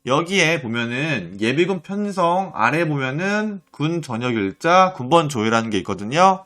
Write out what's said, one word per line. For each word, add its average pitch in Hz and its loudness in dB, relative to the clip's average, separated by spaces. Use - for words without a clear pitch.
여기에 165 2
보면은 117 -4
예비군 160 0
편성 190 -2
아래 135 0
보면은 180 -4
군 160 -4
전역일자, 127 2
군번 151 2
조회라는 113 0
게 101 0
있거든요. 135 2